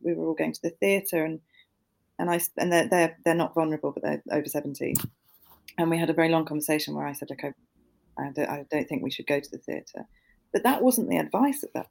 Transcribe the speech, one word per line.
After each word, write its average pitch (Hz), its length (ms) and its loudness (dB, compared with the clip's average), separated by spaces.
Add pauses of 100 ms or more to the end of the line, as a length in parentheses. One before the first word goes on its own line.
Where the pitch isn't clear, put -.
we 170 100 0
were 160 140 -4
all 160 60 0
going 156 200 -2
to - 80 -12
the 170 80 -4
theatre. 196 560 2
And, 160 160 -6 (760)
and 175 100 0
I 170 60 2
s-, 170 220 -2
and 180 140 0
they're, 165 160 6
they're, 165 380 4
they're 165 100 6
not 170 180 0
vulnerable, 156 380 0
but - 120 -10
they're 151 280 -4
over 147 160 0
seventy. 143 480 -4 (840)
And 165 120 2
we 165 80 2
had 165 120 0
a 160 40 0
very 165 160 4
long 160 160 4
conversation 151 500 -2
where 147 100 -6
I 143 80 -6
said, - 180 -12
"Look, 135 120 -10
I, 139 100 -8 (640)
I 139 140 -6
don't, 143 180 -2
I 143 220 -6
don't 147 160 0
think 143 160 -4
we 135 80 -4
should - 160 -10
go 143 140 2
to - 100 -16
the - 60 -12
theatre." - 480 -10 (480)
But - 100 2
that - 180 4
wasn't 247 280 4
the 175 80 2
advice 262 460 0
at - 100 -14
that - 180 -8